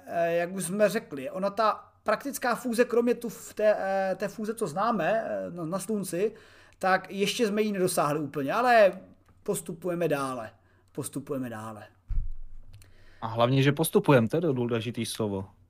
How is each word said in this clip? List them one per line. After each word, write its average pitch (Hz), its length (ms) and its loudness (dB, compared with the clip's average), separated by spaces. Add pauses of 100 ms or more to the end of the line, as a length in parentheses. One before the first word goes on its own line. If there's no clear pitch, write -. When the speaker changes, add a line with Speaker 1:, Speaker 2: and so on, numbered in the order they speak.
Speaker 1:
eh, 170 300 0
jak 175 180 -2
už 190 100 -4
jsme 202 240 2
řekli, 147 420 -6
ona 190 200 -2
ta 208 340 0 (180)
praktická 226 520 -2
fúze, 233 300 0
kromě 240 300 2
tu 240 140 -8
v - 260 -14
té, 208 240 4
eh, 190 380 0
té 202 120 -4
fúze, 214 260 -6
co 220 120 -4
známe, 170 580 0
eh, 180 260 -4
na, 170 140 -8
na 175 140 -4
slunci, 202 540 -2 (460)
tak 185 320 0
ještě 202 360 0
jsme 208 160 0
ji 214 100 0
nedosáhli 170 480 2
úplně, 147 320 -4
ale 226 400 6 (500)
postupujeme 175 640 -2
dále. 131 420 -4 (420)
Postupujeme 131 580 -8
dále. 110 320 -10 (1400)
Speaker 2:
A 117 60 -6
hlavně, 120 360 4
že 139 100 4
postupujeme, 143 560 4
to - 80 -2
je 170 40 0
důležitý 120 680 -2
slovo. 98 380 -4 (260)